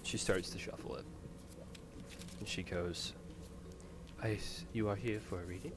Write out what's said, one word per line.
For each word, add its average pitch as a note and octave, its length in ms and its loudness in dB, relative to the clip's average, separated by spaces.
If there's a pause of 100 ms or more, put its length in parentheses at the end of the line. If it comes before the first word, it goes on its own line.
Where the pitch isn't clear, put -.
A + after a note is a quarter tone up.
She - 160 0
starts F#2+ 320 6
to E2+ 100 -2
shuffle - 360 -2
it. - 100 -2 (1300)
And G#2 80 -2
she - 160 2
goes, F2 500 2 (1080)
I A2+ 100 4
s-, G#2+ 420 0
you G#2+ 160 6
are G2+ 60 8
here G#2+ 240 2
for G2 220 -2
a F2 40 -2
reading? F2+ 320 -2